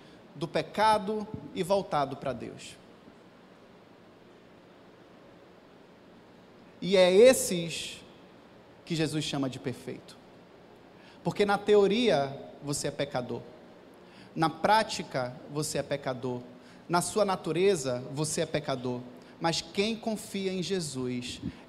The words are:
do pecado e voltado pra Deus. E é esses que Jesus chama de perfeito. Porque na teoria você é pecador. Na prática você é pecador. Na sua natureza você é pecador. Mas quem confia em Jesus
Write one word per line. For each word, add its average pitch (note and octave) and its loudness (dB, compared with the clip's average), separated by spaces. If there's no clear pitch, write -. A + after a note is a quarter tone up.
do D3+ -6
pecado G#3 0
e F#3+ -2
voltado D#3+ 0
pra C#3 -6
Deus. - -14
E F#3 2
é F#3 8
esses F#3+ 6
que F3 -6
Jesus D3+ -2
chama C3+ -2
de B2 -10
perfeito. - -10
Porque E3+ 0
na G3 2
teoria G3+ 4
você C#3+ -4
é C#3+ -6
pecador. B2 -4
Na D#3+ 2
prática D#3+ 0
você D3+ -4
é - 0
pecador. B2+ -6
Na F3 2
sua G#3 0
natureza E3 0
você D3+ -2
é D#3 -4
pecador. B2+ -4
Mas E3 0
quem G#3+ -2
confia G3+ -4
em F#3 -2
Jesus C3 -4